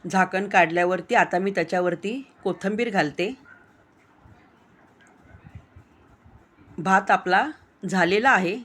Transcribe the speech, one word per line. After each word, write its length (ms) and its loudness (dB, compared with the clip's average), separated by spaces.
झाकण 460 0
काढल्यावरती 640 2
आता 240 2
मी 120 -2
त्याच्यावरती 800 -4
कोथिंबीर 460 -4
घालते. 440 -2
भात 340 2
आपला 340 2
झालेला 440 2
आहे. 360 2